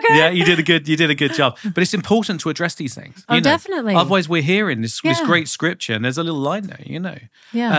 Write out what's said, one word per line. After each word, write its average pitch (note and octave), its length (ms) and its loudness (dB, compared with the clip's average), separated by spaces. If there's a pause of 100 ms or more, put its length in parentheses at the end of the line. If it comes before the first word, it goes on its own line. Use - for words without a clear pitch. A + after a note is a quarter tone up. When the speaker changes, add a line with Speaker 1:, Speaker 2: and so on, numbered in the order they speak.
Speaker 1:
okay? A4+ 120 6
Speaker 2:
Yeah, D#3 120 6
you F3 160 0
did E3+ 140 4
a E3 40 2
good, D#3 240 2
you D#3 80 0
did D#3+ 140 2
a D3 60 0
good C#3+ 180 0
job. C3+ 320 0
Speaker 1:
<laughs> F#3+ 80 -4
Speaker 2:
But F3 80 0
it's F3+ 120 0
important G#3 460 0
to D#3+ 100 -6
address E3 260 -4
these C#3 200 -8
things, - 320 -20
Speaker 1:
Oh, A#3+ 80 2
Speaker 2:
you A#3 60 4
know. - 20 2
Speaker 1:
definitely. D4 500 0
Speaker 2:
Otherwise, F3 360 2
we're E3 120 0
hearing E3+ 380 0
this, A2+ 220 -4
this E4 180 2
Speaker 1:
Yeah. D#4+ 60 -2
Speaker 2:
great E3+ 240 2
scripture E3 440 -4
and A2 120 -2
there's B2+ 120 -2
a E3 60 -2
little E3 160 -4
line F3+ 280 -4
there, C#3+ 180 -16
you D3 160 -10
know. F#3 160 -10 (340)
Speaker 1:
Yeah. A3+ 280 0